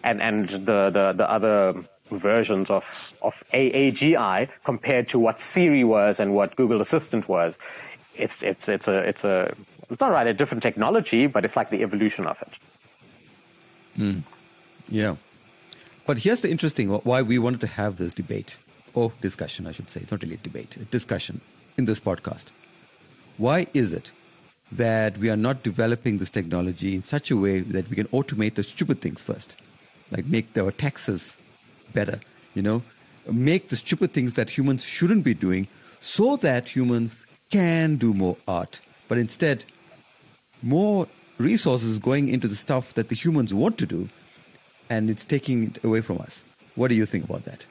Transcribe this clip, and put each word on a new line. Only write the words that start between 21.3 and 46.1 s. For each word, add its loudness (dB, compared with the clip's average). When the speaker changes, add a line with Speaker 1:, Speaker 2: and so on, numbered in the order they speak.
Speaker 2:
in 0
this 0
podcast. -6
Why 2
is 2
it -10
that 0
we 0
are 2
not 0
developing 0
this -4
technology -2
in -4
such -4
a 2
way 2
that -4
we -4
can -2
automate -2
the -2
stupid -2
things -6
first, -10
like -6
make -2
our 2
taxes -6
better, -2
you -2
know, 0
make 2
the -4
stupid -2
things 0
that -2
humans 0
shouldn't 2
be 4
doing 0
so 2
that 0
humans -2
can 4
do 2
more 2
art. -4
But 2
instead, 0
more 2
resources 2
going 2
into 0
the -4
stuff -4
that -2
the -4
humans 0
want 2
to -2
do, -6
and 0
it's -4
taking 0
it -8
away 2
from -4